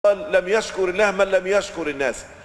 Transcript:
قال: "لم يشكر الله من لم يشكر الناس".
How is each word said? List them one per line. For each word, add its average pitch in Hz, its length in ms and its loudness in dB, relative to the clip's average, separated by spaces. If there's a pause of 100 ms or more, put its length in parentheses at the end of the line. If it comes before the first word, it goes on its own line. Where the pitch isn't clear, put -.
قال: 196 260 0
"لم 180 160 2
يشكر 196 400 0
الله 202 220 2
من 196 140 2
لم 190 220 2
يشكر 180 420 -2
الناس". 135 360 -4 (200)